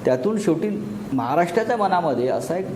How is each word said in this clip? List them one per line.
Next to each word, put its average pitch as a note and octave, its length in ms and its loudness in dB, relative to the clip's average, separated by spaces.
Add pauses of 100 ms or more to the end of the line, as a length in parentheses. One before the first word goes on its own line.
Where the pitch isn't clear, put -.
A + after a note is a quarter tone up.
त्यातून F#3+ 340 2
शेवटी F#3 460 0 (280)
महाराष्ट्राच्या F3 640 2
मनामध्ये E3+ 520 2
असा B2+ 280 -2
एक F#3+ 200 -4